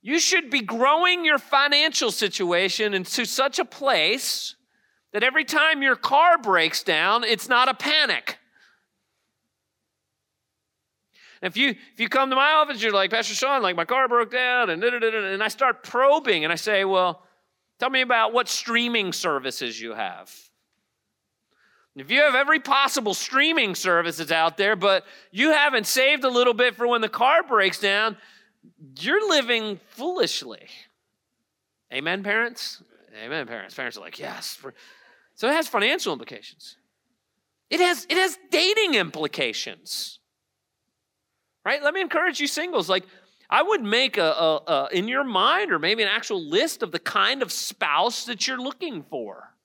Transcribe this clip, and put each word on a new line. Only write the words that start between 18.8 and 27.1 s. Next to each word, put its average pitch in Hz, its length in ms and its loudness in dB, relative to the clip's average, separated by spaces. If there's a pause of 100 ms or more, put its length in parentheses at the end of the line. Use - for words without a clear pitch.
services 131 680 -4
you 113 120 -10
have." 95 400 -10 (1600)
If 139 160 -8
you 262 100 4
have 285 140 4
every 285 240 2
possible 269 540 0
streaming 269 600 0
services 165 580 0
out 165 260 2
there, 202 180 2
but 190 300 2 (260)
you 262 200 2
haven't 285 360 4
saved 262 360 2
a 269 60 2
little 247 240 4
bit 247 220 2
for 240 120 -2
when 240 140 2
the 220 80 -2
car 277 340 2